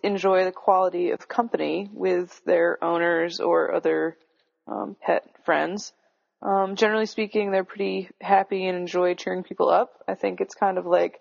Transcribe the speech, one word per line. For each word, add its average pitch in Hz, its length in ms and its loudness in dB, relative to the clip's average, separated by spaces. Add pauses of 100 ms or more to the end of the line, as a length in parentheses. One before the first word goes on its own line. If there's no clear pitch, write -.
enjoy 190 400 4
the 185 80 0
quality 185 580 2
of - 160 -4
company 196 680 -2
with 180 520 -4
their 170 400 2
owners 170 560 0
or 165 340 2
other, 160 420 0 (520)
um, 196 320 -8
pet - 240 0 (200)
friends. 165 480 -2 (500)
Um, 196 340 0
generally 220 300 2
speaking, 208 440 -2
they're 190 140 0
pretty 190 460 -6 (100)
happy 190 460 2
and 180 100 -2
enjoy 180 380 0
cheering 185 280 -6
people - 280 0
up. 202 360 0
I 226 100 -4
think 185 260 -4
it's - 120 -6
kind 190 220 0
of 175 80 -4
like 175 360 0